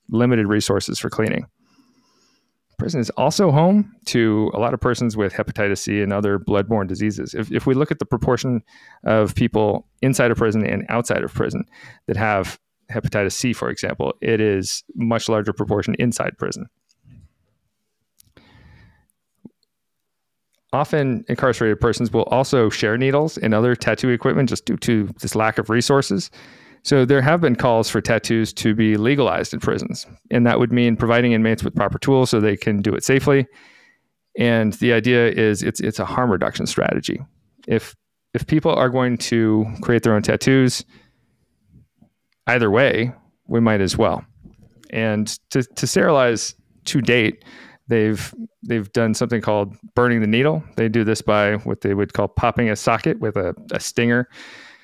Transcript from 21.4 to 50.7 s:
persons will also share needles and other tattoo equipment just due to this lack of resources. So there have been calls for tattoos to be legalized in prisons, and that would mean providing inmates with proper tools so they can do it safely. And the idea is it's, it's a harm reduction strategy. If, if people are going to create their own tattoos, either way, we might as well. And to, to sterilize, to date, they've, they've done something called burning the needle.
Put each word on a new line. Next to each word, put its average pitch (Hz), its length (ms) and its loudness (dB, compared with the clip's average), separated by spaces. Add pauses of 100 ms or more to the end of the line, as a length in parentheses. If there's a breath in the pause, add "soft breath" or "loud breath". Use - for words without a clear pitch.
persons 113 320 0
will 113 100 2
also 123 460 2
share 110 280 -2
needles 135 400 0
and 110 160 0
other 120 220 2
tattoo 117 340 -2
equipment 123 400 0
just 110 160 -6
due 220 120 -4
to 110 300 0 (120)
this - 160 -6
lack 110 220 0
of 113 120 -2
resources. 117 640 0 (520 loud breath)
So 135 220 4
there 135 160 4
have 160 200 2
been 135 140 2
calls 113 340 2
for 110 120 0
tattoos 113 520 0
to 110 200 0
be 110 220 2
legalized 107 580 0
in - 60 -8
prisons, - 480 -4 (240)
and 120 160 4
that 117 120 4
would 120 120 2
mean 120 240 2
providing 117 380 2
inmates 110 280 0
with - 140 -4
proper 101 240 -2
tools 131 300 2
so 113 100 2
they 104 180 2
can 104 240 -2
do 101 140 0
it - 80 -6
safely. 135 440 2 (880 soft breath)
And 113 360 2
the 117 200 2
idea 117 360 4
is 107 320 2
it's, - 200 -4
it's - 180 -4
a 98 60 -4
harm 120 260 0
reduction - 340 -2
strategy. - 560 -2 (460)
If, - 260 -2 (400)
if - 140 -4
people 156 260 0
are 127 160 2
going 123 280 0
to 110 480 2 (160)
create 117 220 2
their 110 120 4
own 107 60 2
tattoos, 131 640 2 (1600 soft breath)
either 117 240 2
way, 123 400 2 (340)
we 117 140 0
might 110 220 4
as 92 160 0
well. 104 280 0 (640)
And 107 380 -2 (240)
to, 131 120 0
to - 220 -8
sterilize, 135 720 2 (300)
to 143 160 -2
date, 113 420 2 (460 loud breath)
they've, 110 440 0 (300)
they've 113 300 -4
done 113 200 0
something 113 280 -2
called 104 340 -2 (180)
burning 120 280 2
the 107 60 0
needle. 139 360 0 (140)